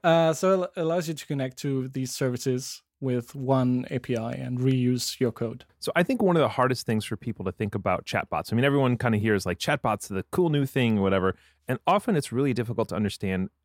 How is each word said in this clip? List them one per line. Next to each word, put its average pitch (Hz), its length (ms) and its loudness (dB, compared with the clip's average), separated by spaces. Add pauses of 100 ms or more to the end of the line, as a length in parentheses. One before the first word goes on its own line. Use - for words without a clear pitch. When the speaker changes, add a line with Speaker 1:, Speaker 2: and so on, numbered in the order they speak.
Speaker 1:
Uh, 165 300 4
so 185 300 2
it 180 120 -6
al-, 175 80 -4
allows 160 240 0
you 165 60 -4
to 143 120 -10
connect 131 320 -4
to 131 300 -2
these 131 260 -6
services 127 680 -2 (180)
with 123 360 -4
one 127 540 2
A 123 100 -4
P 123 180 -4
I 113 160 -6
and 127 260 -6
reuse 127 580 0
your 120 140 2
code. 120 320 -8 (160)
Speaker 2:
So - 160 -4
I 175 80 4
think 240 180 0
one 180 140 4
of 160 60 6
the 117 80 4
hardest 127 360 0
things 110 200 0
for 110 100 -6
people 101 300 -8
to 95 80 -4
think 104 200 -4
about 92 320 0
chatbots, - 460 -4
I 110 60 0
mean, 123 80 4
everyone 135 320 2
kinda 113 200 2
hears, 104 280 2
like, 90 140 -2
"Chatbots 127 520 -2
are 98 40 -6
the 95 80 -4
cool 180 260 0
new 143 160 2
thing," 117 320 2
or 98 60 2
whatever. 95 320 2 (340)
And 127 180 -2
often 196 300 2
it's 135 160 -4
really 131 200 0
difficult 113 360 -2
to 87 60 -6
understand 95 540 -2 (160)